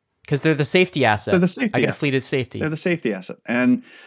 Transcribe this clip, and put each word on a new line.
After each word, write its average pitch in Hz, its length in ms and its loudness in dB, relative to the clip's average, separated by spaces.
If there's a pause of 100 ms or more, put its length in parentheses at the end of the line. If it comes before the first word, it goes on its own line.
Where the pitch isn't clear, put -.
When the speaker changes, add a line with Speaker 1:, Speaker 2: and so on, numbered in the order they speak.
(260)
Speaker 1:
'Cause 139 160 -2
they're 160 140 2
the 147 80 0
safety 180 400 2
asset. 107 300 2
Speaker 2:
They're 185 60 4
the 180 100 4
safety 226 240 -4
Speaker 1:
I - 80 0
get - 60 2
a - 20 0
Speaker 2:
asset. - 100 -6
Speaker 1:
fleet 139 160 0
of 131 80 0
safety. 127 360 -4
Speaker 2:
They're 151 100 -4
the 156 80 -6
safety 165 360 -2
asset. - 320 -12
And 123 380 2 (240)